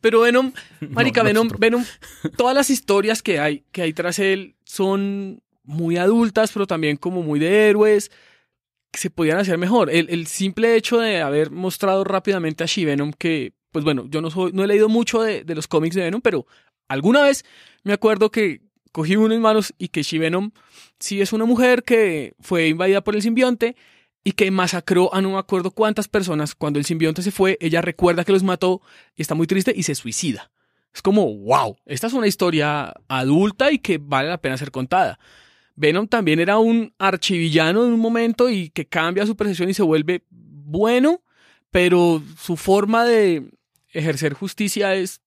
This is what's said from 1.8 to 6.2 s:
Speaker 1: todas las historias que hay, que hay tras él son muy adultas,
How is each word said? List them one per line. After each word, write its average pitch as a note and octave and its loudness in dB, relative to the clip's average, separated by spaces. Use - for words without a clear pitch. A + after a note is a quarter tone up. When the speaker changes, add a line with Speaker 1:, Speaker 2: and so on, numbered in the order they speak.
Speaker 1:
todas B3+ 2
las C#4 0
historias G#3+ 0
que F3 -2
hay, D3 -4
que F#3 -8
hay D#3+ -2
tras F3 -6
él G3 -2
son G3 -4
muy E3 -4
adultas, A3 2